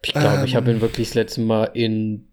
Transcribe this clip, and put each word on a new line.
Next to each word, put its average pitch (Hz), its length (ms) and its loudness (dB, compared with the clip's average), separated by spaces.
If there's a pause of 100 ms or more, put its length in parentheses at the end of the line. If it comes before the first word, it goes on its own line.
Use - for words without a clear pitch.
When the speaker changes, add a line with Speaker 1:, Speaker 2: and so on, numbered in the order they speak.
Speaker 1:
Ich - 120 -6
glaub, 139 300 2
ich 127 120 -2
hab 120 100 2
Speaker 2:
Ähm. 117 100 4
Speaker 1:
ihn 107 40 -2
wirklich 113 280 -2
das - 60 -12
letzte 113 280 -2
Mal 110 220 2 (100)
in 110 580 -2